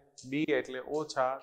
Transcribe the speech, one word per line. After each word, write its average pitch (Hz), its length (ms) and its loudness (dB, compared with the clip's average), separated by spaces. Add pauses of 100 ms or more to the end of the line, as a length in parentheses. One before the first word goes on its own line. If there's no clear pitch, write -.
(300)
બી 151 240 2
એટલે 127 260 0 (100)
ઓછા 143 420 0 (120)